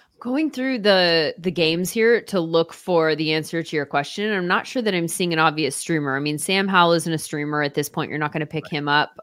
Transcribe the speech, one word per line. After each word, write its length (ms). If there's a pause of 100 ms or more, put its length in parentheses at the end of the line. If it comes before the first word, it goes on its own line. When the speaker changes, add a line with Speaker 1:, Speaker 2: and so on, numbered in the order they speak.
(200)
Speaker 1:
Going 300
through 280
the, 600
the 120
games 400
here 320
to 180
look 320
for 420
the 200
answer 280
to 140
your 80
question, 480
I'm 140
not 200
sure 140
that 140
I'm 140
seeing 260
an 40
obvious 380
streamer. 400
I 40
mean, 180
Sam 280
Howell 280
isn't 180
a 60
streamer 440
at 120
this 160
point. 180
You're 100
not 140
gonna 140
pick 180
Speaker 2:
Right. 80
Speaker 1:
him 160
up. 340